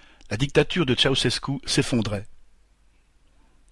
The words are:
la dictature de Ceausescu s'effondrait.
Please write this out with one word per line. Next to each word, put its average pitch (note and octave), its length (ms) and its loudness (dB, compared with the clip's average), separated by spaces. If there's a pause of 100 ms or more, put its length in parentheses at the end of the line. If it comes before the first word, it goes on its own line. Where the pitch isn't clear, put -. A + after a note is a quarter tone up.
(300)
la G#2+ 80 -4
dictature D3+ 480 2
de B2 100 2
Ceausescu C3+ 720 0
s'effondrait. G#2 640 0 (1400)